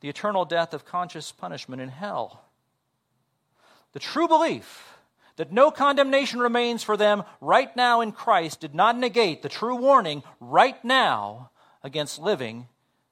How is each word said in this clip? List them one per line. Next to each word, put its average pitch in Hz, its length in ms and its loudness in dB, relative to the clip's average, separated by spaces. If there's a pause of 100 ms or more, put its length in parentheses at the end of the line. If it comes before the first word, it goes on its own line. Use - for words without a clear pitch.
the 143 80 -12
eternal 185 380 -4
death 165 260 -2
of 151 140 -12
conscious 175 440 -10
punishment 139 520 -12
in 131 80 -12
hell. 143 520 -10 (1500)
The - 80 -16
true 330 260 -2
belief 302 720 -2 (380)
that 156 160 -8
no 269 180 6
condemnation 269 720 0
remains 240 420 0
for 214 140 -2
them 208 260 4 (200)
right 202 340 2
now 240 240 2
in 220 120 -4
Christ 175 480 0
did 147 140 -12
not 214 220 2
negate 226 460 0
the 139 80 -10
true 247 260 -4
warning 240 460 4 (180)
right 170 420 2
now 131 680 0 (320)
against 147 360 -8
living 123 500 -4 (440)